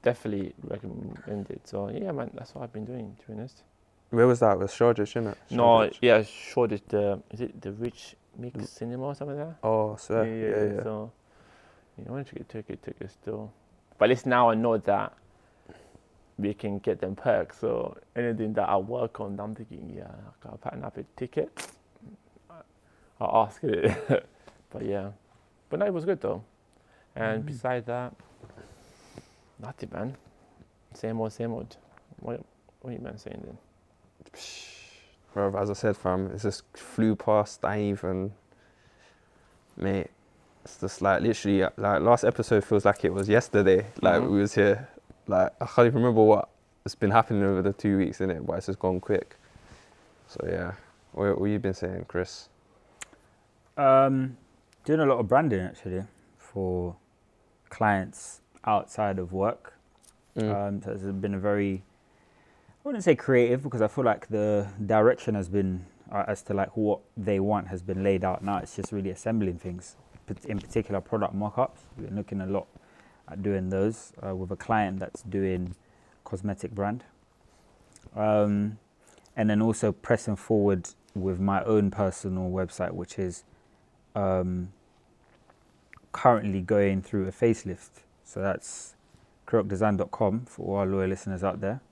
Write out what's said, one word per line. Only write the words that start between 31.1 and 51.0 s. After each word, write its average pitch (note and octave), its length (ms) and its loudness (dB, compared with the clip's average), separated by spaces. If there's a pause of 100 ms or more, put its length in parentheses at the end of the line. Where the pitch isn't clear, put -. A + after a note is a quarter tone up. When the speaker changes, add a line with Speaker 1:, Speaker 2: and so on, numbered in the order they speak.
Speaker 1:
old, A2 120 -2
same A#2 200 -6
old. A#2 240 -10 (440)
What, - 200 -8 (400)
what B2+ 100 -12
are - 20 -10
you, - 60 -10
man, A#2+ 180 -12
saying - 300 -14
then? - 100 -16 (800)
Speaker 2:
Psh, - 320 -18 (640)
bro, G2 240 0
as G2+ 140 0
I - 40 -2
said, G#2 220 -2
fam, F#2 360 -2
it - 100 -10
just G2+ 220 -4 (120)
flew A2 380 0
past. G#2 500 0
I G2+ 120 -2
ain't G2+ 220 0
even, F#2+ 340 -4 (1400)
mate, G2 320 -2 (560)
it's - 160 -20
just, - 200 -6
like, G2 220 4
literally, G2+ 400 2
uh, - 140 2
like, G2+ 260 2
last A2+ 220 6
episode A2 400 4
feels G#2 200 2
like G2+ 200 4
it F2 100 2
was G2 140 -2
yesterday. G#2 580 6 (160)
Like, F2 180 6
Speaker 1:
Mm-hmm. - 120 0
Speaker 2:
we G2+ 80 4
was G#2 140 0
here. G#2 340 4 (400)
Like, F#2 320 2
I A#2 60 -4
can't A#2+ 200 6
even A#2+ 160 2
remember A#2 200 6
what G#2+ 260 8 (360)
has - 120 -8
been G2+ 160 2
happening A2 320 4
over F#2+ 180 2
the G2 100 2
two G2 260 2
weeks, - 200 0
innit? F#2 260 -2
But - 140 -2
it's - 80 -8
just F#2+ 140 -6
gone F#2 200 0
quick. - 360 -2 (920)
So - 200 -16
yeah, F2 260 -6 (400)